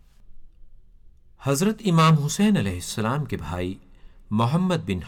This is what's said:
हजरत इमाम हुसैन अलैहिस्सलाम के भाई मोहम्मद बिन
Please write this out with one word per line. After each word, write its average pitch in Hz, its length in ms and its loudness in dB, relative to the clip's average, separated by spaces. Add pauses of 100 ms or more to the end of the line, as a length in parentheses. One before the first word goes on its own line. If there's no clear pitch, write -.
(1500)
हजरत 175 360 0
इमाम 160 340 6
हुसैन 190 400 2
अलैहिस्सलाम 110 680 -2
के 104 120 -6
भाई 90 400 -6 (540)
मोहम्मद 160 480 2
बिन 90 280 -4